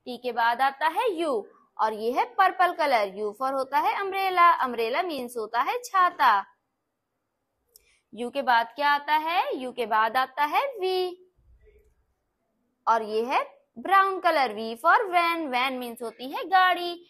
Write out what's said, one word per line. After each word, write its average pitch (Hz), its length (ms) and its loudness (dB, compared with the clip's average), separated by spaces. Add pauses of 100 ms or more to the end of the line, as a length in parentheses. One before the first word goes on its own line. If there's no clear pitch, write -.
टी 247 100 -10
के 247 140 -8
बाद 233 300 0
आता 269 280 0
है 440 220 0
यू 311 200 -2 (480)
और 220 140 0
ये 220 180 -4
है 330 120 0 (120)
पर्पल 370 380 2
कलर। 262 440 0
U 208 160 -4
for 262 200 -4
होता 269 260 -2
है 392 160 0
अम्ब्रेला, 381 580 2
अम्ब्रेला 240 500 -2
मीन्स 262 340 -8
होता 226 240 -4
है 381 200 -4
छाता। 302 640 2 (1700)
यू 240 160 -8
के 277 140 -4
बाद 233 320 2
क्या 285 140 0
आता 294 260 2
है, 359 420 0
यू 254 140 -8
के 247 160 -4
बाद 220 300 2
आता 262 280 0
है 370 260 0
वी 370 560 -4 (1600)
और 226 160 2
ये 214 220 -4
है 339 180 -2 (340)
ब्राउन 381 420 2
कलर, 294 340 0
V 220 120 -8 (100)
for 339 220 4 (120)
van, 339 380 0
van 254 320 -2
means 240 220 -12
होती 233 300 -10
है 466 120 -8
गाड़ी। 349 500 2 (160)